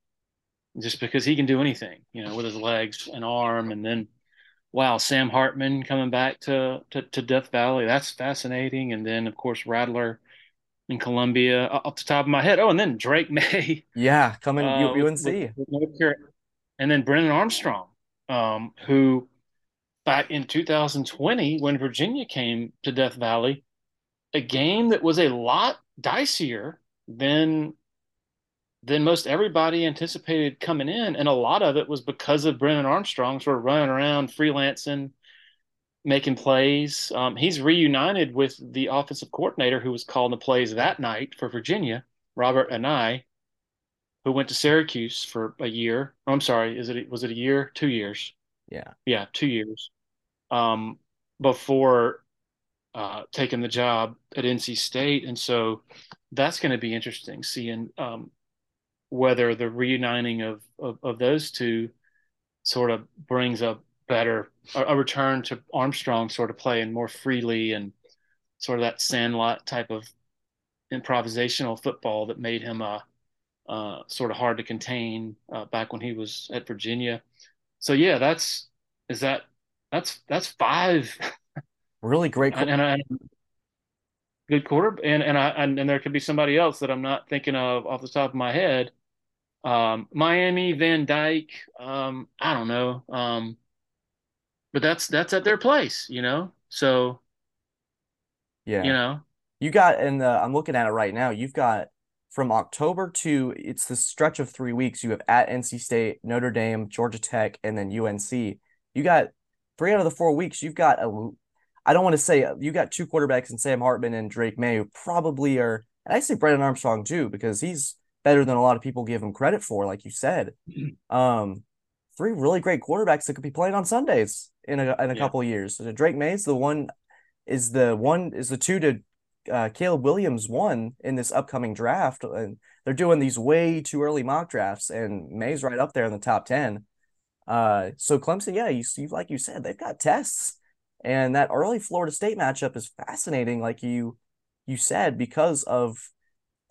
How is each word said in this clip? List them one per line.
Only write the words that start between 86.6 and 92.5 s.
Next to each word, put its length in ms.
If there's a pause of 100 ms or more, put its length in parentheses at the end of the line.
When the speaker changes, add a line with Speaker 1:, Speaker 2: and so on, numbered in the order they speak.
Speaker 1:
that 140
I'm 100
not 260
thinking 280
of 300
off 160
the 60
top 220
of 60
my 160
head. 400 (720)
Um, 480
Miami, 640
Van 320
Dyke, 440 (280)
um, 500 (120)
I 140